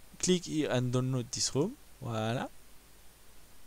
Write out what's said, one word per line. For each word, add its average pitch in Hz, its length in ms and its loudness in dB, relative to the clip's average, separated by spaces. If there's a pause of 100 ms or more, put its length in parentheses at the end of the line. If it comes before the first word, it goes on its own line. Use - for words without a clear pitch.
(180)
Click 180 300 4
here 147 240 2
and 127 100 4
download 127 480 2
this - 200 0
ROM. 170 220 2 (280)
Voilà. 117 500 -2 (1160)